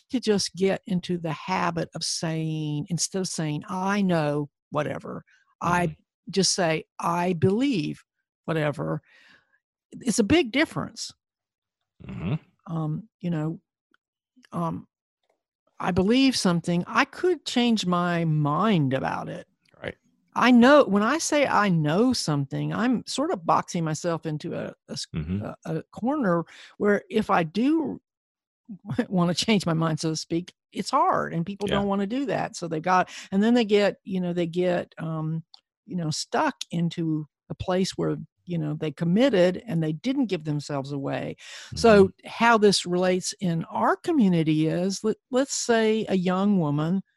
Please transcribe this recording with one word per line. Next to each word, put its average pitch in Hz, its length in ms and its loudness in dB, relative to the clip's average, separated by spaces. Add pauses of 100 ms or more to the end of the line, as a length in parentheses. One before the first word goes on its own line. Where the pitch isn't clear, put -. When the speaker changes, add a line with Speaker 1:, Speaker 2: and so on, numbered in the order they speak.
(100)
Speaker 1:
could 247 120 -4
just 208 320 0
get 190 320 0
into 180 320 -2
the 165 140 -4
habit 170 600 -2
of 165 80 -10
saying, 156 840 -4
instead 175 320 -4
of 185 80 -4
saying, 151 400 -4
'I 190 320 -2
know 151 480 0 (220)
whatever,' - 540 -6 (360)
I 175 280 0
Speaker 2:
Mm-hmm. 156 40 -8 (380)
Speaker 1:
just 180 240 2
say, 160 300 0 (140)
'I 175 360 -2
believe 190 720 0 (400)
whatever.'" 156 560 -2 (920)
It's - 260 -2
a 233 60 4
big 277 280 2
difference. - 580 -2 (960)
Speaker 2:
Mm-hmm. - 280 -6 (320)
Speaker 1:
Um, 160 420 -6 (120)
you 175 100 -4
know, 160 300 -4 (920)
um, 170 340 -6 (920)
I - 120 -2
believe 233 440 4
something. 175 500 2
I 233 200 2
could 359 400 -2
change 233 400 2
my 175 400 2
mind 151 640 2
about 104 380 -4
it. - 160 -14 (360)
Speaker 2:
Right. - 120 -8 (400)
Speaker 1:
I 233 160 4
know, 254 340 10
when 202 180 2
I 247 160 0
say 294 280 0
I 202 240 2
know 170 420 2
something, 147 600 -2
I'm 220 320 0
sort 302 240 -4
of 175 160 -6
boxing 160 380 0
myself 160 420 -4
into 151 280 -8
a, - 200 -8 (140)
a - 40 -14
s-, - 140 -10 (100)
Speaker 2:
Mm-hmm. 85 280 -4
Speaker 1:
a, - 200 -10
a 160 200 -6
corner 208 600 -2 (320)
where 208 320 0
if - 220 -2
I 180 140 2
do 269 560 -2 (680)
<laughs> 196 400 -6
wanna 175 260 0
change 208 320 0
my 170 80 0
mind, 160 260 -2
so 160 100 -2
to 160 60 -4
speak, 170 360 -6 (200)
it's - 180 -8
hard 302 420 0
and 165 140 -4
people 202 220 -6
Speaker 2:
Yeah. 196 80 0
Speaker 1:
don't 202 120 0
wanna 196 180 -2
do 254 200 -4
that. - 300 -4
So - 120 -8
they've 156 140 -6
got, 180 260 2 (240)
and 196 100 2
then 233 120 4
they 247 100 4
get, 202 400 2
you 185 160 -4
know, 175 140 -2
they 175 120 0
get, 175 520 -2
um, 160 440 -4 (440)
you 180 100 -8
know, 160 140 -2
stuck 269 440 -2 (160)
into 160 560 -2 (220)
a 170 60 -12
place 185 380 -2
where, 156 240 -4 (280)
you 175 140 -6
know, 151 160 -4
they 156 160 -6
committed 185 760 2
and 165 160 -2
they 156 100 -2
didn't 262 340 -2
give 175 180 -4
themselves 147 480 -4
away. 139 440 -6 (400)
So 202 320 8
Speaker 2:
Mm-hmm. - 200 -20
Speaker 1:
how 233 300 4
this 202 260 4
relates 180 560 0
in 170 240 0
our 233 320 0
community 170 680 2
is, 175 360 -2
let, 214 140 -2 (140)
let's 262 240 0
say 220 560 2
a - 60 0
young 185 440 2
woman 156 420 0 (140)